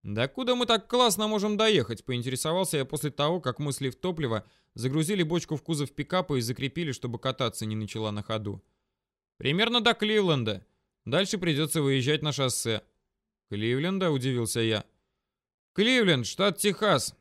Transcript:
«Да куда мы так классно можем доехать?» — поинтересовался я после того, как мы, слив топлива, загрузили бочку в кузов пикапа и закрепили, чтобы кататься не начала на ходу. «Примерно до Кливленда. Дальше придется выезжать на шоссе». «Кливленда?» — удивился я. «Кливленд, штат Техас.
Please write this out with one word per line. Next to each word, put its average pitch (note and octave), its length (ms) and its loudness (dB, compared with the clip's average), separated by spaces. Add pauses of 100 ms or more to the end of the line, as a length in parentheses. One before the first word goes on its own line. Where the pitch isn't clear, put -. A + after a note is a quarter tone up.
«Да A2 260 -2
куда B3 260 -2
мы B3 120 0
так A3+ 220 2
классно A3 400 4
можем G#3 280 0
доехать?» — F#3+ 500 2
поинтересовался C#3 720 -2
я C3 60 0
после D3 260 -4
того, D#3 300 0
как B2+ 180 -4
мы, C#3+ 140 -2
слив C3 240 -4
топлива, D3+ 480 -2 (300)
загрузили D3+ 480 0
бочку D#3+ 340 -2
в - 60 -8
кузов D3 300 -4
пикапа D3+ 440 -2
и B2 40 2
закрепили, C3 520 -4
чтобы A#2+ 260 -6
кататься B2+ 480 -4
не G#2+ 100 -4
начала G#2+ 360 -4
на G#2 100 -6
ходу. G#2 400 -6 (760)
«Примерно A3 440 2
до A3 140 4
Кливленда. E3 720 2 (380)
Дальше F#3 340 0
придется D#3 440 0
выезжать C3+ 400 2
на D3 100 -2
шоссе». A#2+ 500 -2 (680)
«Кливленда?» — D3 600 -2
удивился B2 500 0
я. A2 240 0 (920)
«Кливленд, G3 520 4
штат G3 320 0
Техас. G3 640 2